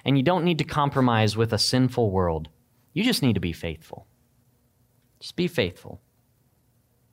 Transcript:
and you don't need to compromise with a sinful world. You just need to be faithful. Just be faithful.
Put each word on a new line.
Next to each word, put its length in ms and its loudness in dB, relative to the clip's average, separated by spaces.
and 100 4
you 60 4
don't 220 2
need 120 2
to 80 -2
compromise 720 2
with 160 0
a 60 0
sinful 520 0
world. 380 -2
You 100 0
just 180 0
need 120 2
to 60 -2
be 120 -4
faithful. 540 -12
Just 180 -14
be 100 0
faithful. 540 -6